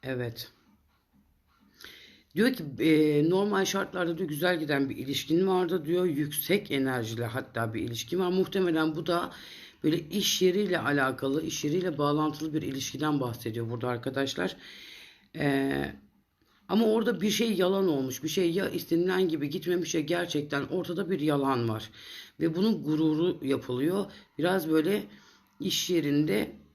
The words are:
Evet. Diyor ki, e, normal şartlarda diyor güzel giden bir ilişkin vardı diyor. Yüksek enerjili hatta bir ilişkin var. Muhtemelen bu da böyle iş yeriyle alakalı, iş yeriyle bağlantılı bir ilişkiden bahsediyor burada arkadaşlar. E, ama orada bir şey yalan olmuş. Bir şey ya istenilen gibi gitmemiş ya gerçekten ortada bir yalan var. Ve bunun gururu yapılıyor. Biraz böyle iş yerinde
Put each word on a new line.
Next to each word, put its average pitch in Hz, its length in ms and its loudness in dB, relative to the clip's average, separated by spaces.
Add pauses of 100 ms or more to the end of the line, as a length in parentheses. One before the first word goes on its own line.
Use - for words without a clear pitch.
Evet. 123 500 -6 (1800)
Diyor 233 180 4
ki, 165 120 -6 (200)
e, 151 460 6
normal 190 340 2
şartlarda 180 540 -2
diyor 180 100 -4
güzel 156 320 0
giden 139 300 0
bir - 60 -6
ilişkin 147 500 0
vardı 180 400 2
diyor. 175 180 2
Yüksek 151 680 0
enerjili 123 540 -2
hatta 113 500 -4
bir 92 80 -2
ilişkin 117 360 -4
var. 185 100 2
Muhtemelen 175 680 2
bu 165 100 -6
da 170 260 0 (520)
böyle 151 240 0
iş - 340 0
yeriyle 185 360 2
alakalı, 139 640 0
iş - 220 -6
yeriyle 165 340 0
bağlantılı 147 560 0
bir 156 80 0
ilişkiden 139 580 -2
bahsediyor 117 500 -4
burada 120 180 -4
arkadaşlar. 135 680 -2 (800)
E, 139 600 0 (720)
ama 220 180 4
orada 220 340 2
bir 202 100 2
şey 233 220 2
yalan 190 360 2
olmuş. 135 340 -2
Bir 160 60 -4
şey 170 240 0
ya 185 160 0
istenilen 180 600 0
gibi 147 220 -2
gitmemiş 175 440 -2
ya 165 60 2
gerçekten 147 680 -2
ortada 175 440 -4
bir 170 100 0
yalan 135 480 2
var. 107 220 -4 (500)
Ve 165 160 2
bunun 185 280 2
gururu 156 580 2
yapılıyor. 135 640 0 (320)
Biraz 175 300 2
böyle 160 340 4 (580)
iş - 300 -2
yerinde 151 680 2 (180)